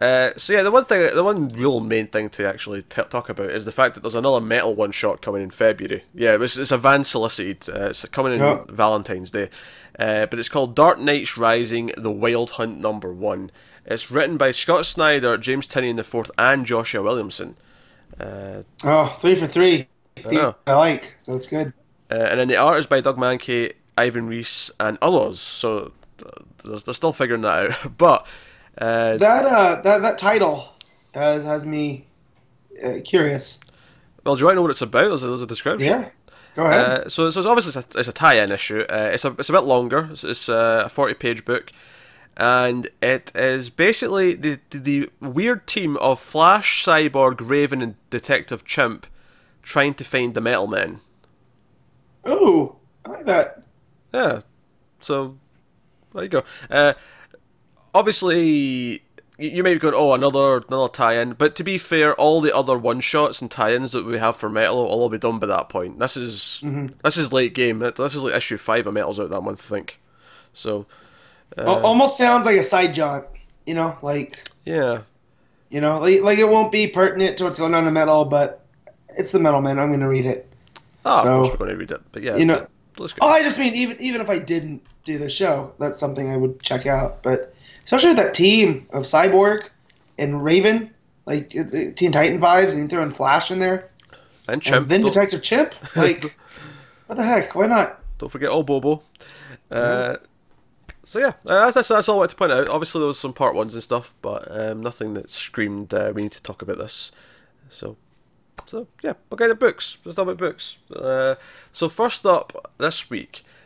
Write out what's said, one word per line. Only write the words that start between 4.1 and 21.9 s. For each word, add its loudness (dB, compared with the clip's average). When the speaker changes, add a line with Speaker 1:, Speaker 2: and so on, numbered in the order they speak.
Speaker 1:
another 2
metal 0
one -2
shot -2
coming -6
in -10
February. 0
Yeah, 4
it's, 0
it's -2
a 2
Van 4
solicited. -4
Uh, -4
it's -10
coming -2
in -2
Speaker 2:
Yep. 0
Speaker 1:
Valentine's 0
Day, -4
uh, 0
but 0
it's -4
called -2
Dark 6
Knights -2
Rising: 0
The -6
Wild -2
Hunt -6
Number -4
One. -6
It's -8
written 0
by 4
Scott 2
Snyder, 2
James -4
Tynion -2
the -6
fourth, -6
and 4
Joshua -2
Williamson. -4
Uh, -14
Speaker 2:
Oh, 2
three 4
for -2
three. 4
Speaker 1:
I -4
know. 2
Speaker 2:
I 2
like, 2
so -10
it's -8
good. -4